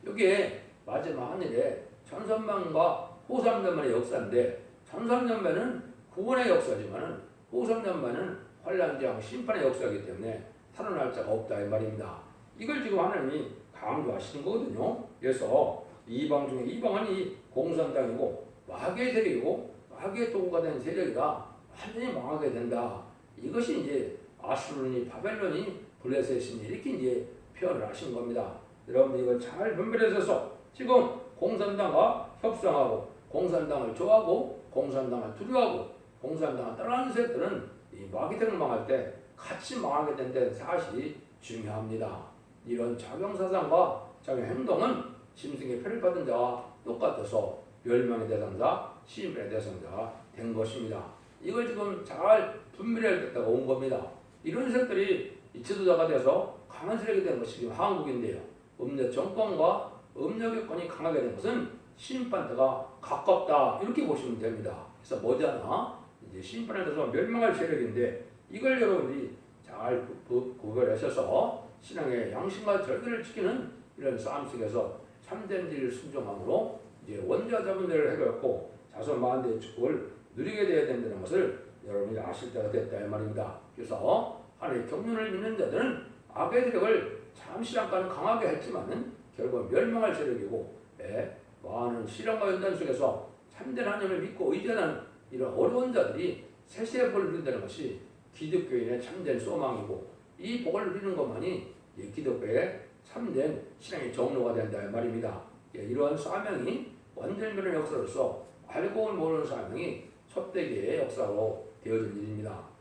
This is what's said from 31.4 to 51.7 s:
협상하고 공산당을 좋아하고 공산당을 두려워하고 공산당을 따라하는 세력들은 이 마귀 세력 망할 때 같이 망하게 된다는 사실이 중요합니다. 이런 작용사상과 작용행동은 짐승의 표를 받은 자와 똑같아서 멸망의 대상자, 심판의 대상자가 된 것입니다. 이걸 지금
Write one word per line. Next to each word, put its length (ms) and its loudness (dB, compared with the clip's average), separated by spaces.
협상하고 680 2
공산당을 680 0
좋아하고 760 4
공산당을 640 -2
두려워하고 600 2
공산당을 560 -2
따라하는 340 0
세력들은 580 0
이 180 -14
마귀 260 -2
세력 180 2
망할 300 0
때 280 0
같이 440 -8
망하게 360 0
된다는 380 2
사실이 600 -2
중요합니다. 920 -6
이런 320 -2
작용사상과 1120 2
작용행동은 800 0
짐승의 460 -6
표를 200 -4
받은 240 2
자와 400 0
똑같아서 760 -2
멸망의 440 2
대상자, 640 0
심판의 440 -6
대상자가 640 -6
된 180 -4
것입니다. 500 -4
이걸 220 0
지금 360 -4